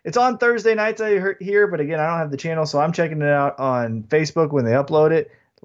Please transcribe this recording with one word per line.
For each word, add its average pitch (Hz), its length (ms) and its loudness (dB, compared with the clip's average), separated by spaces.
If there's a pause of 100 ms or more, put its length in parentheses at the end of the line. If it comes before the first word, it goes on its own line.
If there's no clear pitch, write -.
it's 160 120 -6
on 247 220 2
Thursday 226 360 2
nights 214 260 -2
I 214 100 -2
hear, 190 300 0
here, 202 260 2
but 175 140 -4
again, 151 200 -2
I 151 60 0
don't 170 120 -2
have 156 120 -4
the 139 60 -6
channel, 160 280 -4
so 147 160 -2
I'm 160 120 0
checking 160 300 -2
it 147 60 2
out 143 300 0
on 120 460 -2
Facebook 156 480 0
when 139 120 0
they 113 80 2
upload 151 380 2
it, 160 200 0 (340)